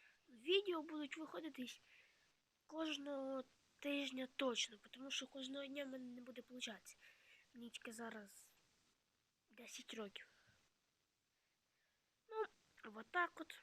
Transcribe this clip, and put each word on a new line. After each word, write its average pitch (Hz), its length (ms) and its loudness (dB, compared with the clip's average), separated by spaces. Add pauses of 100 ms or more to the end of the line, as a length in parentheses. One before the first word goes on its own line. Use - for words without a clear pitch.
(280)
Відео 330 540 6
будуть 302 340 -2
виходити 311 500 -2 (1000)
кожного 285 760 0 (380)
тижня 269 540 2
точно, 233 420 4 (120)
тому 269 200 -8
що 262 160 0
кожного 269 400 -4
дня 277 180 0
в 269 40 -2
мене 262 160 -6
не 247 160 -8
буде 247 220 -8
получатися. 240 540 -6 (580)
Мені 233 160 -10
тільки - 220 -8
зараз 220 540 -8 (1040)
десять 233 440 -10
років. 208 340 -4 (2000)
Ну, 440 160 4 (500)
от 220 160 -8
так 349 300 4
от. - 220 -8